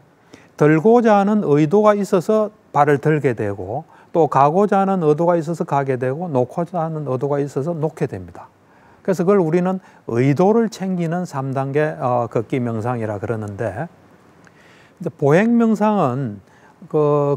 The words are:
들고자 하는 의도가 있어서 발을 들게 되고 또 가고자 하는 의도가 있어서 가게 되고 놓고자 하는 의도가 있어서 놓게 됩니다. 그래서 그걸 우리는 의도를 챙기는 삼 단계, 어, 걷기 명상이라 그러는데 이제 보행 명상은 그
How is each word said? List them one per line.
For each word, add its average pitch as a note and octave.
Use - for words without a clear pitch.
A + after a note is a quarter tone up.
들고자 G#3+
하는 G#3
의도가 D#3
있어서 G#3
발을 C#3+
들게 D3
되고 G#2
또 E3
가고자 F3+
하는 F#3+
의도가 E3
있어서 E3
가게 C#3
되고 C3+
놓고자 D#3
하는 D#3
의도가 C#3
있어서 C#3+
놓게 D#3
됩니다. F#2
그래서 F#3
그걸 G3+
우리는 F3+
의도를 F3+
챙기는 F3+
삼 C3+
단계, C#3+
어, B2
걷기 B2
명상이라 A2+
그러는데 G#2+
이제 E3
보행 F#3+
명상은 F#3
그 D3